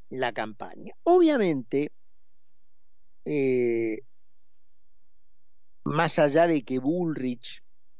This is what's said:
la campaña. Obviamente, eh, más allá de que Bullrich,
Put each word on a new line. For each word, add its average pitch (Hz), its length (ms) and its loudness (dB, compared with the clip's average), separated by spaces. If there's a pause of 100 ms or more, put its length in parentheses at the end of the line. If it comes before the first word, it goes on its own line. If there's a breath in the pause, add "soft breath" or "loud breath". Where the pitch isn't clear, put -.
(100)
la 131 220 0
campaña. 110 600 -8 (100)
Obviamente, 202 880 6 (1300)
eh, 123 800 2 (1800)
más 156 340 2
allá 156 280 8
de 156 160 4
que 127 160 0
Bullrich, 131 840 0 (380)